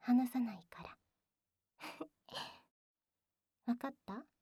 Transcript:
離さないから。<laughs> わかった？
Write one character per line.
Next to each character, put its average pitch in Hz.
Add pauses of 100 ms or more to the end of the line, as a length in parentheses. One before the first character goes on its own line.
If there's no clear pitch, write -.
離 247
さ 254
な 226
い 175
か -
ら。 - (840)
<laughs> - (1500)
わ 240
か 262
っ 285 (100)
た？ 226 (160)